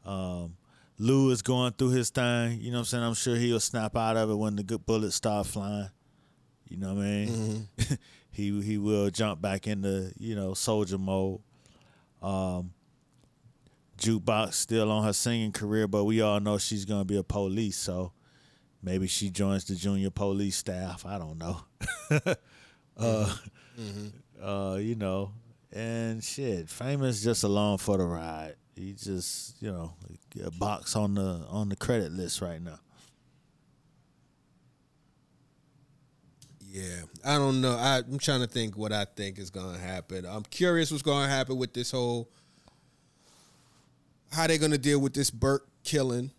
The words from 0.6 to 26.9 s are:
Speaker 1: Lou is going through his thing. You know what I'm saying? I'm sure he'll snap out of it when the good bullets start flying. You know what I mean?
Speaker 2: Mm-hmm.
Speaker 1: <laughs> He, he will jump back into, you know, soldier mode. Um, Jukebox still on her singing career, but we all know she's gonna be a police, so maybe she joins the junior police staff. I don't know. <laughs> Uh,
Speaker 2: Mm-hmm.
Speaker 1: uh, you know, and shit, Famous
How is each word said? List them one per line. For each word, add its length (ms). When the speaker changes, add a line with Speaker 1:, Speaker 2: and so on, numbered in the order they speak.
Speaker 1:
Lou 320
is 140
going 300
through 160
his 200
thing. 500
You 120
know 60
what 40
I'm 40
saying? 180
I'm 100
sure 220
he'll 240
snap 360
out 220
of 140
it 40
when 200
the 80
good 220
bullets 300
start 300
flying. 440
You 100
know 180
what 80
I 20
mean? 220
Speaker 2:
Mm-hmm. 220
Speaker 1:
<laughs> 40
He, 300
he 160
will 320
jump 320
back 260
into, 500
you 160
know, 200
soldier 440
mode. 440
Um, 500
Jukebox 560
still 380
on 120
her 100
singing 380
career, 360
but 180
we 160
all 180
know 180
she's 280
gonna 200
be 120
a 60
police, 520
so 380
maybe 260
she 220
joins 360
the 100
junior 360
police 440
staff. 500
I 120
don't 200
know. 200
<laughs> 260
Uh, 360
Speaker 2:
Mm-hmm. 300
Speaker 1:
uh, 340
you 200
know, 360
and 500
shit, 460
Famous 520